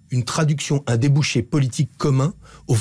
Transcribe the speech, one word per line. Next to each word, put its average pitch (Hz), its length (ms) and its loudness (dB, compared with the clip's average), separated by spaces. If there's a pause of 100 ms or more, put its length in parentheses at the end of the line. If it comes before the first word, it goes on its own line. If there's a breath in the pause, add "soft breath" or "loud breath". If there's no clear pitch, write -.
une 123 140 -2
traduction, 147 640 -2
un 117 100 0
débouché 139 460 2
politique 139 560 -2
commun 139 340 0 (340 loud breath)
au, 123 140 0